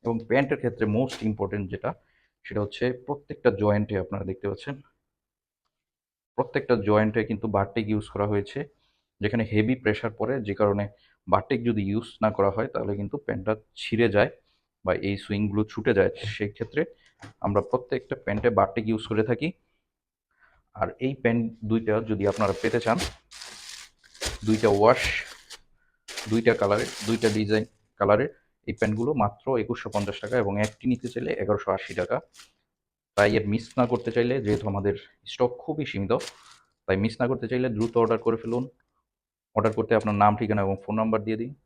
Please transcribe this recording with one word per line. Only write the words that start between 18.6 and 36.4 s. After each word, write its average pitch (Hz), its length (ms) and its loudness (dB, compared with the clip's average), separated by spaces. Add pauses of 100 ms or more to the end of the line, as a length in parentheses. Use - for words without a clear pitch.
ইউজ 110 200 0
করে 107 220 0
থাকি। 131 180 0 (1300)
আর 101 140 -4 (120)
এই 131 220 -2
প্যান্ট 117 220 4 (260)
দুইটা 113 240 2 (160)
যদি 98 220 0
আপনারা 98 300 0
পেতে 117 240 0
চান, 143 120 4 (1500)
দুইটা 110 220 4
ওয়াশ, 104 320 4 (1300)
দুইটা 113 240 4
কালারের, 107 360 2 (180)
দুইটা 113 220 2
ডিজাইন 107 340 0 (360)
কালারের 107 300 4 (380)
এই - 120 -4
প্যান্টগুলো 113 340 0
মাত্র 107 320 0 (160)
একুশশো 117 340 -6
পঞ্চাশ 101 280 -2
টাকা 110 200 -4
এবং 98 180 -2
একটি 107 300 -4
নিতে 123 220 -2
চাইলে - 180 -4 (100)
এগারোশো 104 300 0
আশি 95 220 -4
টাকা। 92 240 -2 (960)
তাই 104 220 6
এর 104 100 0
মিস 107 180 0 (120)
না 123 140 4
করতে 120 200 -2
চাইলে, 120 240 2 (100)
যেহেতু 104 220 0
আমাদের 98 280 0 (300)
স্টক - 260 0 (120)
খুবই 151 220 -4
সীমিত, 98 280 -2 (720)